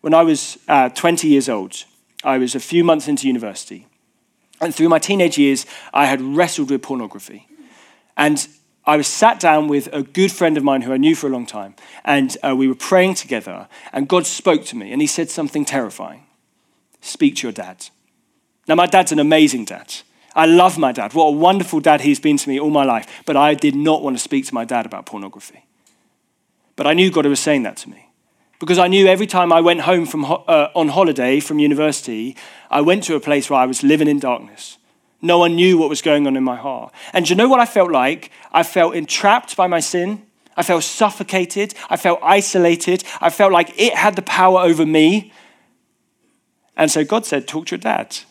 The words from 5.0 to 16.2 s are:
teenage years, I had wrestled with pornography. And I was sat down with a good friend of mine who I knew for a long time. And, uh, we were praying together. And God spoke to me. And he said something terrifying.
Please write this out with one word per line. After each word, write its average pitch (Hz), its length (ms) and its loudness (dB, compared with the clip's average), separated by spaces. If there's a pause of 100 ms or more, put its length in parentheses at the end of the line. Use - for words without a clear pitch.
teenage 185 360 0
years, 139 300 2 (260)
I 143 140 2
had 131 140 -2
wrestled 143 500 -2
with 131 120 -2
pornography. 104 680 -12 (680)
And 147 300 0 (380)
I 151 120 2
was 147 120 -2
sat 226 320 2
down 151 260 2
with 143 260 -2
a 143 120 -6
good 185 260 0
friend 165 260 0
of 147 60 -2
mine 135 200 0
who 127 100 -6
I 131 40 -2
knew 156 200 4
for 151 100 -6
a 135 40 -2
long 123 140 -6
time. 101 300 -16 (300)
And, 139 400 0
uh, 135 100 0
we 135 140 2
were 127 80 -2
praying 185 380 2
together. 98 520 -10 (260)
And 139 140 -4
God 170 220 0
spoke 156 380 -2
to 123 100 -14
me. 104 160 -12
And 135 80 -4
he 151 80 0
said 165 200 -6
something 151 360 -6
terrifying. 110 580 -10 (800)